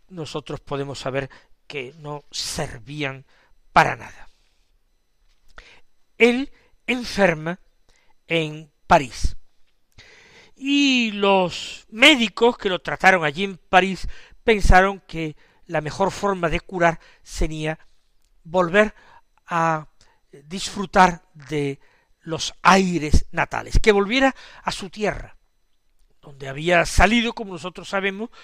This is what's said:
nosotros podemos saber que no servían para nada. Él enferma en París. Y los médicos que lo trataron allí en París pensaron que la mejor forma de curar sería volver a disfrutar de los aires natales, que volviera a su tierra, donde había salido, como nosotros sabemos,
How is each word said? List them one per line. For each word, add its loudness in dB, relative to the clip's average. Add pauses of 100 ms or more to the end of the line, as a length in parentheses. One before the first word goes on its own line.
nosotros -12
podemos -10
saber -8 (380)
que -12
no -14
servían -10 (480)
para 4
nada. -20 (1900)
Él 2 (360)
enferma -2 (680)
en -6 (160)
París. 2 (1200)
Y 0
los -2
médicos 4
que -6
lo -4
trataron 2
allí -4
en -8
París 0 (360)
pensaron 6
que -10 (300)
la -4
mejor -2
forma -2
de -2
curar -2 (240)
sería -6 (640)
volver 0 (540)
a -2 (440)
disfrutar 0 (100)
de -6 (400)
los -10
aires 4
natales, -2
que 6
volviera 0 (260)
a -8
su -12
tierra, -8 (840)
donde -18
había 0
salido, 2
como -14
nosotros -14
sabemos, -6 (140)